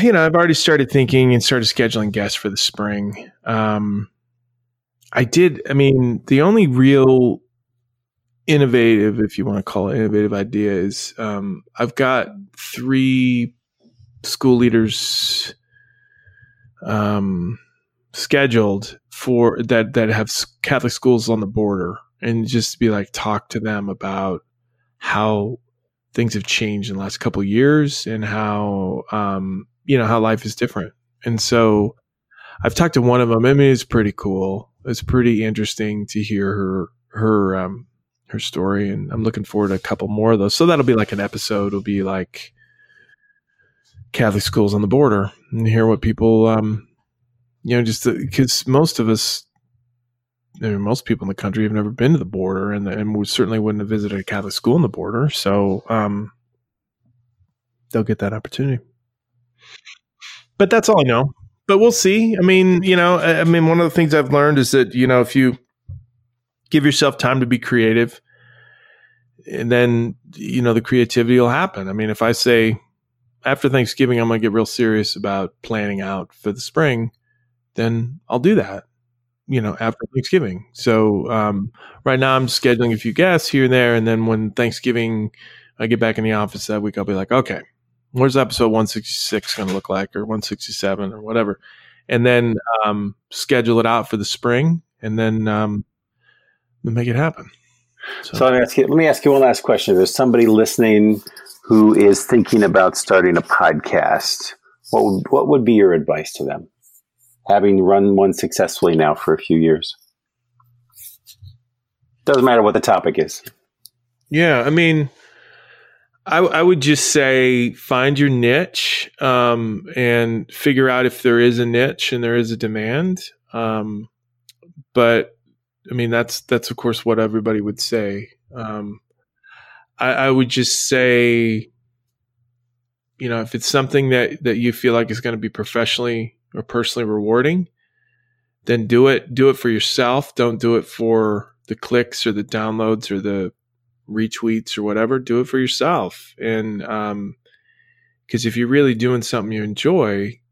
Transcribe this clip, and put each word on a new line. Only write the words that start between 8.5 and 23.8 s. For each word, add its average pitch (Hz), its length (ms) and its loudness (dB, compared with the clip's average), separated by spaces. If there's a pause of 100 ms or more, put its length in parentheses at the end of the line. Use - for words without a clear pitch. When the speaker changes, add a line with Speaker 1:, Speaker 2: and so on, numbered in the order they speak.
Speaker 1:
if 104 180 -2
you 95 60 -4
wanna 101 180 -4
call 98 280 -4
it 135 60 -2
innovative 104 360 0
idea, 104 400 -2
is, 95 460 -6
um, 101 440 -8 (160)
I've 120 160 -4
got 127 340 -2 (280)
three 127 1000 -2 (680)
school 127 320 2
leaders, - 1000 -2 (1300)
um, 101 760 -4 (540)
scheduled 117 840 0 (120)
for 120 520 0
that, 113 320 0
that 113 140 2
have 107 200 -2
s-, - 180 -8 (160)
Catholic 123 300 -2
schools 117 360 2
on 113 120 0
the 101 60 -4
border, 101 480 -4 (260)
and 113 260 -2
just 120 320 -4
be 113 120 2
like, 101 220 -4
talk - 380 -6
to 113 100 -6
them 104 280 -6